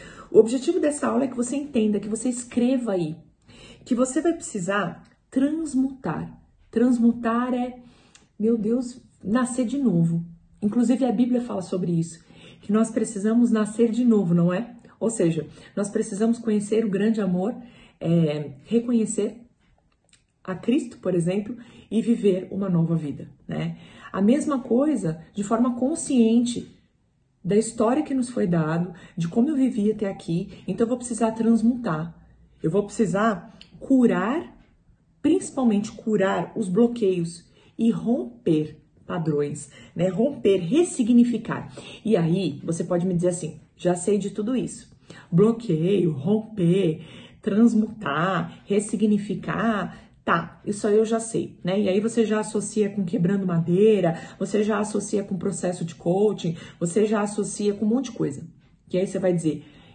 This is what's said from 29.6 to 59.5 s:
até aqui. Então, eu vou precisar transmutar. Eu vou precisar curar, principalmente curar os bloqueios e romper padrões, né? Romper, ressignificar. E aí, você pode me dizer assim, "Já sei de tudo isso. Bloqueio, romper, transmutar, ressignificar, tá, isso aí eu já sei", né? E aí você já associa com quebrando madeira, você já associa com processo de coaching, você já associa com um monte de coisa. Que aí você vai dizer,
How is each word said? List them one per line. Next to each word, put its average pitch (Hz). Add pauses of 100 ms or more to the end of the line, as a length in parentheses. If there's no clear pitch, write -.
até 214
aqui. 175
Então, 190
eu 226
vou 247
precisar 226
transmutar. 226 (480)
Eu 160
vou 202
precisar 202 (220)
curar, 233 (640)
principalmente 254
curar 190
os 214
bloqueios 185 (320)
e 226
romper 170 (240)
padrões, 151 (280)
né? 180
Romper, 196
ressignificar. 240 (300)
E 226
aí, 165
você 170
pode 175
me 185
dizer 175
assim, 175 (160)
"Já 175
sei 208
de 196
tudo 214
isso. - (380)
Bloqueio, 180
romper, 180 (400)
transmutar, 190
ressignificar, 202 (260)
tá, 170
isso 214
aí 208
eu 220
já 226
sei", -
né? 190
E 202
aí 190
você 226
já 214
associa 208
com 202
quebrando 185
madeira, 175 (200)
você 208
já 208
associa 208
com 196
processo 180
de 165
coaching, 185 (220)
você 185
já 208
associa 208
com 220
um 208
monte 254
de -
coisa. 147 (420)
Que -
aí 190
você 190
vai 185
dizer, 160 (280)